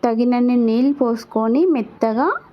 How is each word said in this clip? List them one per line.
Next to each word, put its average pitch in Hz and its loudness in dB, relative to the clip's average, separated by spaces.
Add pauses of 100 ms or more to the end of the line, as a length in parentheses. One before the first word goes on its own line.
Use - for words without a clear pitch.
తగినన్ని 247 0 (120)
నీళ్ళు 254 0
పోసుకొని 233 -2 (140)
మెత్తగా 226 -2 (240)